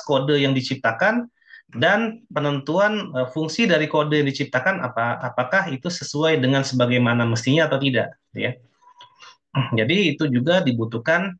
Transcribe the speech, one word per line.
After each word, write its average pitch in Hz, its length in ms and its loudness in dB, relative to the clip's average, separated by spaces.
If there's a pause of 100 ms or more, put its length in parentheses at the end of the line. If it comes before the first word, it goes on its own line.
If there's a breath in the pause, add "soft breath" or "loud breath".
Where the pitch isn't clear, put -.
kode 143 320 2
yang 139 160 2
diciptakan 180 720 -2 (400 loud breath)
dan 208 640 0
penentuan, 151 800 -2
eh, 127 240 -2
fungsi 160 320 -2
dari 151 240 2
kode 151 320 2
yang 139 40 2
diciptakan 143 560 -2
apa, 117 360 -2
apakah 180 480 -2
itu 131 240 -6
sesuai 151 480 0
dengan 131 240 2
sebagaimana 120 640 2
mestinya 131 400 2
atau 139 120 0
tidak, 131 360 0 (160)
gitu 104 200 -6
ya. - 20 -10 (1160 loud breath)
Jadi 147 400 2
itu 151 160 -2
juga 139 320 2
dibutuhkan 135 800 -2